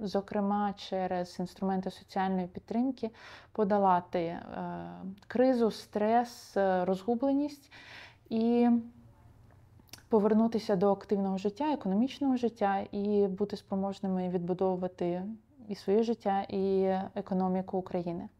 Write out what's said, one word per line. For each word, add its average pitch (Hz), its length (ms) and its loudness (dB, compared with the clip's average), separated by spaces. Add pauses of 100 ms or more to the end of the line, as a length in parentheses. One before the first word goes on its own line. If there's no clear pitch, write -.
зокрема 202 720 -2
через 185 680 -6
інструменти 190 500 -4
соціальної 185 560 -2
підтримки, 233 640 -4 (420)
подолати, 190 680 2
е, 170 220 -4 (840)
кризу, 240 440 4
стрес, - 880 -2
е, 185 280 2
розгубленість 269 880 0 (580)
і 233 380 4 (1400)
повернутися 214 680 4
до 196 160 4
активного 196 460 0
життя, 214 340 -2
економічного 254 640 0
життя 208 560 0
і 202 340 2
бути 196 300 -2
спроможними 190 720 -2
відбудовувати 180 960 -2 (460)
і 202 60 -8
своє 208 280 2
життя, 208 460 0
і 190 340 2 (320)
економіку 185 640 -2
України. 180 500 -4 (120)